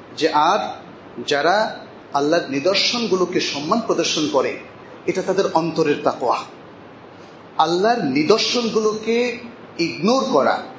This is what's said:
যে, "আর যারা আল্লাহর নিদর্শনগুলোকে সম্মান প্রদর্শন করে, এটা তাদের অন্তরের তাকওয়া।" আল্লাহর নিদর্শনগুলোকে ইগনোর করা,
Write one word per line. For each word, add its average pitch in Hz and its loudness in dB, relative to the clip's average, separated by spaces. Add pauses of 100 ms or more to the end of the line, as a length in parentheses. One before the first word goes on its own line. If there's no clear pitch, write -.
(180)
যে, 151 2
"আর 156 2 (680)
যারা 175 2 (340)
আল্লাহর 151 2
নিদর্শনগুলোকে 180 0
সম্মান 156 -2
প্রদর্শন 156 0
করে, 120 2 (480)
এটা 180 0
তাদের 185 0
অন্তরের 160 2
তাকওয়া।" 131 0 (1200)
আল্লাহর 185 2
নিদর্শনগুলোকে 214 0 (400)
ইগনোর 190 2
করা, 123 4 (160)